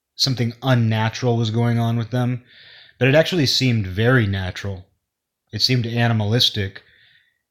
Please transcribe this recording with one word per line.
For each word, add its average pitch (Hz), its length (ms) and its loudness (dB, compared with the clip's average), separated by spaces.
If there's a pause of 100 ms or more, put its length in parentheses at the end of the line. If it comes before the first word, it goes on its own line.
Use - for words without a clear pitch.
(160)
something 120 460 -2
unnatural 117 760 0
was 113 120 -2
going 117 300 0
on 117 180 -2
with 113 140 -6
them, 123 320 -4 (560)
but 123 80 2
it 135 80 4
actually 160 320 2
seemed 117 400 0
very 110 400 2
natural. 95 580 -6 (640)
It 107 120 -4
seemed 123 240 0
animalistic, 113 960 0 (680)